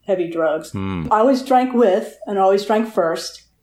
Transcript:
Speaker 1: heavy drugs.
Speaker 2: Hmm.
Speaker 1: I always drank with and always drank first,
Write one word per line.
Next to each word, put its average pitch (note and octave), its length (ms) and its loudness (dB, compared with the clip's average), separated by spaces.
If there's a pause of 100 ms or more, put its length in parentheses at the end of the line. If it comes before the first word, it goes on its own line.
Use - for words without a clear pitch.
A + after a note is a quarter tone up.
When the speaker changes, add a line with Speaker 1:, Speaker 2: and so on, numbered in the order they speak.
Speaker 1:
heavy F3+ 220 -2
drugs. D#3+ 420 -4
Speaker 2:
Hmm. F#2+ 400 -4
Speaker 1:
I G#3+ 80 4
always B3+ 240 2
drank B3+ 300 2
with A3 520 2
and G3+ 140 -4
always G3 260 2
drank A3 260 0
first, - 520 -4 (200)